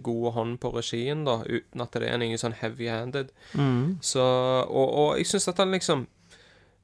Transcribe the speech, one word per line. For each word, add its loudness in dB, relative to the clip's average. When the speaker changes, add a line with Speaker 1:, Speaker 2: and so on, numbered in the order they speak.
Speaker 1:
god 0
hånd -2
på -4
regien, -2
da, 2
uten -4
at -10
det -2
er 0
noe -2
sånn -2
heavy-handed. -6
Speaker 2:
Mhm. 2
Speaker 1:
Så, -2
og, 2
og 4
jeg 0
synes 0
at -4
han 4
liksom, 0